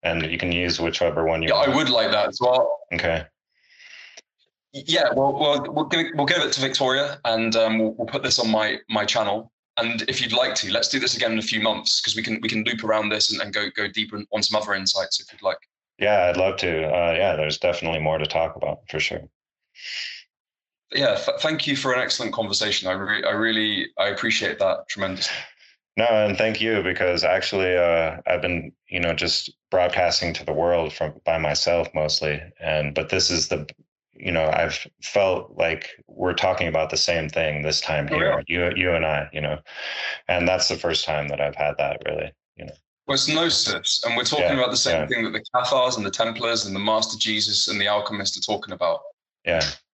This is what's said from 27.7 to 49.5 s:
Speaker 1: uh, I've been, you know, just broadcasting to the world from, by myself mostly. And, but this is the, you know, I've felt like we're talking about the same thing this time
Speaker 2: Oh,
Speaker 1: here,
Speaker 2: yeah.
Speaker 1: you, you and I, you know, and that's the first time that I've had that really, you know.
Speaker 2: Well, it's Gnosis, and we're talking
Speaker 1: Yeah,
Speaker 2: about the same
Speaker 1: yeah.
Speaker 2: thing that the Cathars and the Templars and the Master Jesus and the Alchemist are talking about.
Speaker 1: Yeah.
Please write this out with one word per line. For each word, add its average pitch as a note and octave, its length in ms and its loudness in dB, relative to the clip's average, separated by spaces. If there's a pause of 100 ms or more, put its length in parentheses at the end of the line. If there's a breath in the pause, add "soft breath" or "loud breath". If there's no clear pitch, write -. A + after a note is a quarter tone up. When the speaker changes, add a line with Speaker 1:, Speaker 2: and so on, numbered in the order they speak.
Speaker 1:
uh, E2+ 500 2
I've F2 160 2
been, E2 280 -4 (180)
you F#2 120 -6
know, E2+ 140 0
just - 360 -2 (200)
broadcasting F2 640 2
to - 100 -8
the D#2 80 -4
world E2 400 2
from, D2+ 220 -4 (100)
by E2 140 2
myself D#2+ 560 2
mostly. D2+ 460 0 (200)
And, D2+ 340 -2
but D#2+ 140 -2
this - 240 2
is E2+ 160 0
the, D2 200 -4 (440)
you - 180 -8
know, D#2+ 220 2
I've - 340 0 (160)
felt F#2+ 540 0
like E2 340 -2 (160)
we're F2+ 280 -2
talking F2+ 340 0
about D#2 220 0
the E2 60 -2
same D#2+ 320 0
thing D2+ 340 -2
this D2+ 180 0
time D2 320 -2
Speaker 2:
Oh, - 20 -2
Speaker 1:
here, D2+ 320 0
Speaker 2:
yeah. F2 240 0
Speaker 1:
you, - 60 -4
you F2+ 180 2
and D#2+ 100 2
I, D2 280 0
you D2+ 80 -6
know, D2+ 180 -2 (680 loud breath)
and F2 180 2
that's F2+ 220 2
the E2+ 80 0
first D#2+ 280 -2
time D2+ 240 -2
that C#2+ 120 -4
I've C#2+ 160 -2
had D2 220 0
that C#2+ 280 -2
really, D2+ 260 -4 (240)
you - 100 -14
know. - 60 -16 (360)
Speaker 2:
Well, C#3 60 0
it's B2+ 140 2
Gnosis, D#3 760 0
and A#2 120 0
we're A#2+ 80 0
talking D3 220 2
Speaker 1:
Yeah, A2+ 80 2
Speaker 2:
about B2+ 160 2
the - 60 -2
same E2+ 240 2
Speaker 1:
yeah. D2+ 60 -2
Speaker 2:
thing A#2 180 -2
that A2 80 -2
the A2 120 -6 (100)
Cathars B2+ 420 2
and G#2+ 100 -4
the G2 40 -2
Templars A2+ 560 -2
and G2 100 -6
the G2 40 -4
Master A2 380 0
Jesus G#2+ 480 0
and G#2 140 -2
the G2+ 80 2
Alchemist G#2 480 -2
are F2+ 40 -8 (120)
talking G2 220 -6
about. E2+ 260 0 (440)
Speaker 1:
Yeah. E2 180 2 (320)